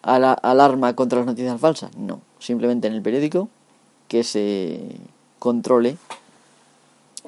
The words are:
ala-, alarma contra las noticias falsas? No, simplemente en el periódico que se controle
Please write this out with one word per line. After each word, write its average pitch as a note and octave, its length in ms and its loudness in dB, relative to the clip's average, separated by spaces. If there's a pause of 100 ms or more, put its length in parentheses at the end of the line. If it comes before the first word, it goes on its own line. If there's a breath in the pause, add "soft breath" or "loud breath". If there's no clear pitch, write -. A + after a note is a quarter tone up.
ala-, C3 320 4
alarma C3 600 4
contra B2 240 0
las B2 80 0
noticias B2 340 -4
falsas? D#3 360 -2
No, F#2+ 240 -10 (180)
simplemente A#2+ 480 -2
en G#2+ 80 -4
el G#2+ 80 -6
periódico D3+ 460 -2 (580)
que A#2 180 0
se F#2+ 720 -4 (420)
controle A#2+ 580 0 (1300)